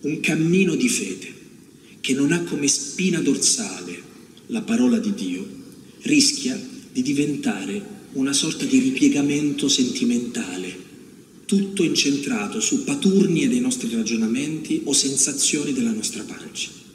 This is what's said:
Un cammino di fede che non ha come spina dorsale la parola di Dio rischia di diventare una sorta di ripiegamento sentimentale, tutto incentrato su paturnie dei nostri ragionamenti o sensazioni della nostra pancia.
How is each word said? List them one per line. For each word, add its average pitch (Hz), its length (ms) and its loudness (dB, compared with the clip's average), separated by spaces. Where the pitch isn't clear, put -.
Un 147 200 -2
cammino 165 540 4
di 127 120 2
fede - 400 -4
che 131 140 -2
non 139 180 2
ha 170 120 4
come 143 260 0
spina 175 500 0
dorsale 92 800 0
la 113 160 -4
parola 117 360 4
di 101 160 0
Dio 90 320 -4
rischia - 540 2
di 127 80 -2
diventare 143 840 -2
una 139 180 0
sorta 147 320 -2
di 131 160 4
ripiegamento 143 880 2
sentimentale, 120 1040 -2
tutto 196 380 2
incentrato 127 760 0
su - 240 0
paturnie 156 640 4
dei 123 100 2
nostri 123 340 -2
ragionamenti 117 920 -2
o 143 80 -2
sensazioni 143 800 0
della 117 180 0
nostra 107 320 -6
pancia. - 460 -12